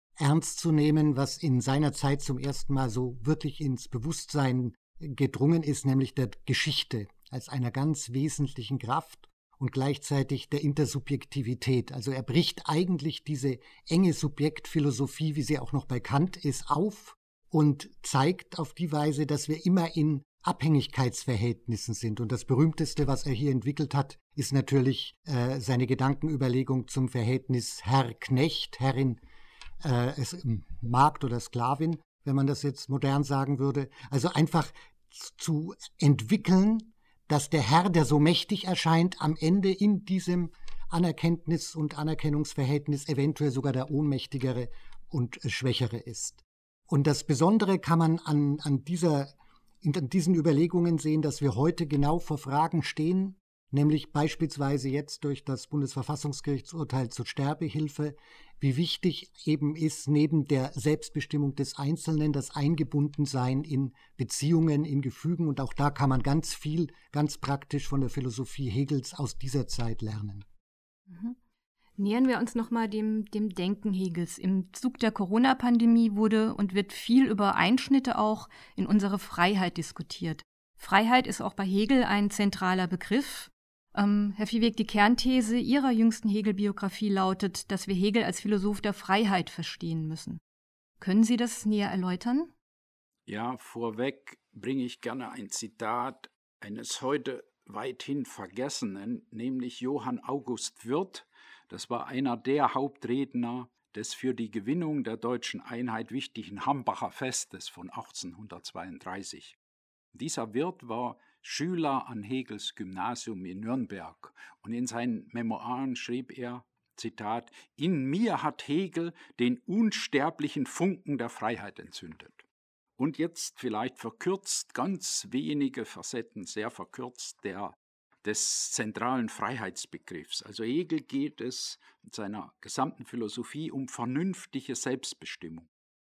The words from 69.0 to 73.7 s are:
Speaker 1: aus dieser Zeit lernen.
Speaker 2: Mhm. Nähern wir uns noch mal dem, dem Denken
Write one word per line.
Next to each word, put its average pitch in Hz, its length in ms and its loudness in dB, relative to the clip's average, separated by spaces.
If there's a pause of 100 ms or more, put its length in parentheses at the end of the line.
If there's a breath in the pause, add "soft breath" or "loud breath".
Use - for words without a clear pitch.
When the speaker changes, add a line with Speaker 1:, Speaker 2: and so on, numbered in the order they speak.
Speaker 1:
aus - 240 -4
dieser 127 300 -2
Zeit 113 340 -2
lernen. 104 420 -6 (600)
Speaker 2:
Mhm. 196 300 -10 (600)
Nähern 220 320 4
wir 240 100 4
uns 233 160 -2
noch 226 160 -2
mal 226 180 0
dem, 214 380 -2
dem 214 240 -2
Denken 196 420 -2